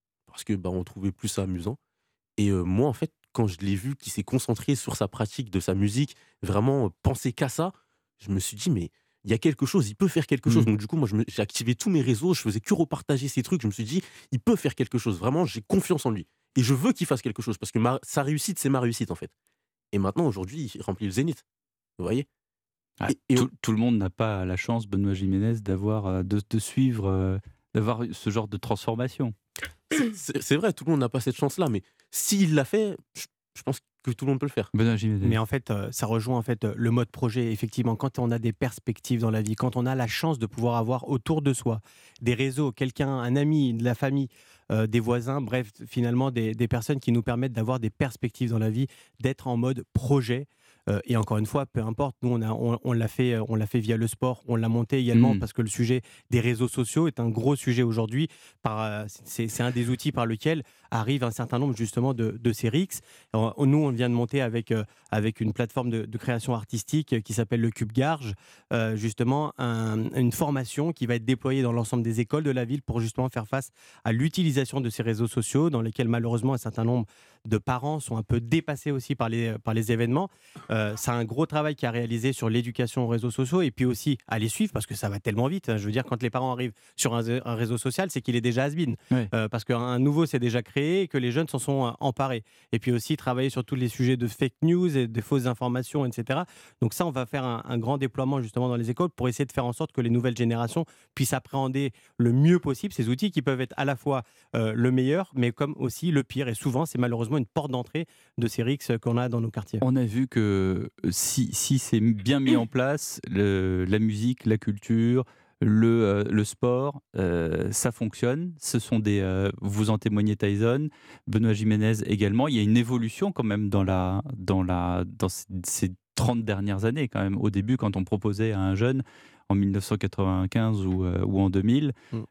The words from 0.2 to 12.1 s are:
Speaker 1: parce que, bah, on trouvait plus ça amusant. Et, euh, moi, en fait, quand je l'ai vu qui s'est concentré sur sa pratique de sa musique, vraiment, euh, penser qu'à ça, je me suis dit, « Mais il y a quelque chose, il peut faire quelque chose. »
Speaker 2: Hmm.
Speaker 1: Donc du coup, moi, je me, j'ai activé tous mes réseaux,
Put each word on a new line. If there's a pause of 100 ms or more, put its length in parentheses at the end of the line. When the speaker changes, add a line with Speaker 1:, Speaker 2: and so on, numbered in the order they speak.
Speaker 1:
parce
que,
bah,
on
trouvait
plus
ça
amusant. (580)
Et,
euh,
moi,
en
fait, (200)
quand
je
l'ai
vu
qui
s'est
concentré
sur
sa
pratique
de
sa
musique, (280)
vraiment,
euh, (140)
penser
qu'à
ça, (460)
je
me
suis
dit, «
Mais (340)
il
y
a
quelque
chose,
il
peut
faire
quelque
chose. »
Speaker 2:
Hmm.
Speaker 1:
Donc
du
coup,
moi,
je
me,
j'ai
activé
tous
mes
réseaux,